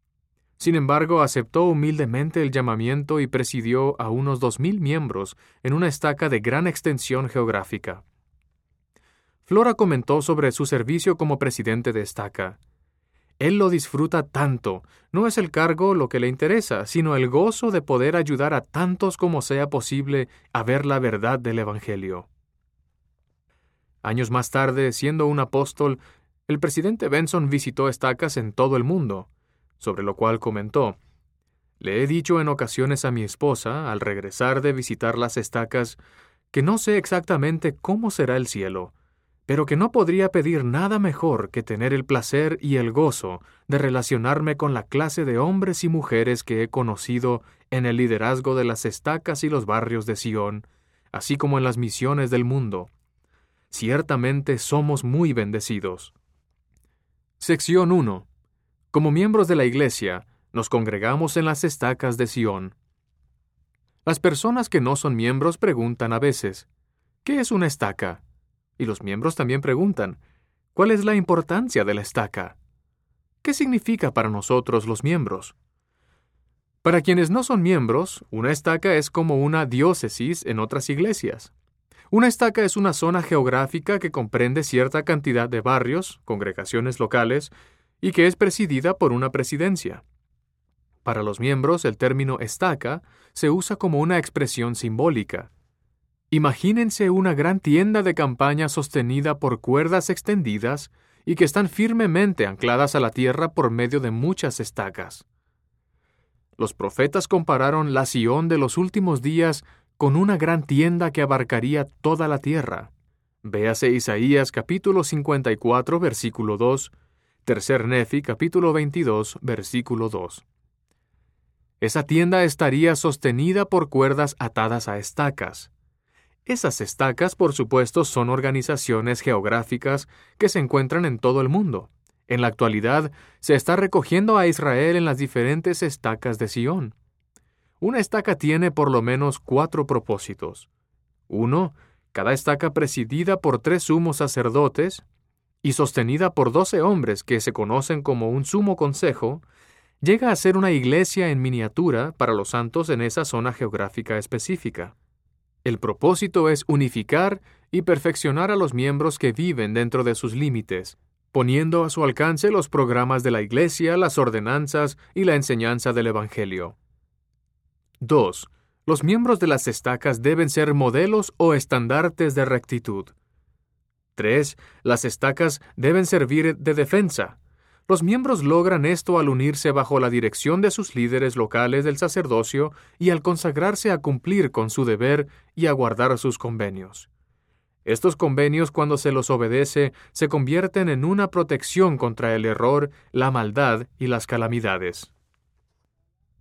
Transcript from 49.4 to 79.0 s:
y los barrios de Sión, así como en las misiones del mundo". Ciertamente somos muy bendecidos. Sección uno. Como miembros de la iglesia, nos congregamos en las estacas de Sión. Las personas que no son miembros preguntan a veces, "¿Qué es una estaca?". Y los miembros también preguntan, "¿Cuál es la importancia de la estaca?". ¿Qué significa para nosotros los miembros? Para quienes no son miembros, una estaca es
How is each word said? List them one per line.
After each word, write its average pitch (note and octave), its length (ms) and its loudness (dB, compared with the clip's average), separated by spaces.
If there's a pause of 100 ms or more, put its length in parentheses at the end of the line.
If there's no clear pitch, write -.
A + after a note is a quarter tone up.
y D#3 60 -2
los C3+ 180 -2
barrios A2+ 400 -2
de A2+ 80 -4
Sión, G#2+ 520 -4 (440)
así - 260 -4
como C#3+ 220 0
en C3 60 0
las B2 120 0
misiones B2+ 540 -2
del B2 140 2
mundo". A2+ 440 -4 (840)
Ciertamente C3+ 880 -2
somos D3 460 0
muy D3 280 2
bendecidos. G#2 800 -4 (1300)
Sección E3+ 540 2
uno. A2 360 0 (640)
Como D3+ 200 2
miembros G3 380 4
de F3 80 4
la C#3 80 4
iglesia, A#2+ 640 0 (260)
nos A2+ 160 -4
congregamos A#2 680 -2
en D#3+ 100 2
las D3+ 180 -2
estacas B2+ 520 -2
de B2 100 0
Sión. G2 480 -4 (1300)
Las D#3 160 -2
personas A#3 480 2
que D#3+ 120 2
no C3 160 2
son C3+ 200 -2
miembros C3 420 0
preguntan A#2+ 540 0
a A#2 60 0
veces, A#2+ 500 -2 (560)
"¿Qué C#4+ 160 0
es A#3 100 -4
una F#3+ 160 2
estaca?". G2 560 -4 (540)
Y B2+ 80 -6
los A2 180 -6
miembros G#2+ 320 -4
también C3 260 -2
preguntan, C3+ 580 0 (560)
"¿Cuál G3+ 160 2
es G3+ 140 2
la G#3+ 100 2
importancia F3 720 0
de G2+ 100 0
la G#2 80 -4
estaca?". G#2 540 -6 (840)
¿Qué C#4+ 120 -2
significa A#3 580 0
para A2 160 0
nosotros A2+ 580 0
los A2+ 160 -4
miembros? C3 520 -4 (1300)
Para E3+ 180 4
quienes F3 300 4
no A#3+ 140 2
son G#3+ 180 2
miembros, D#3+ 680 0
una A2+ 200 -2
estaca E3 460 2
es D3 140 0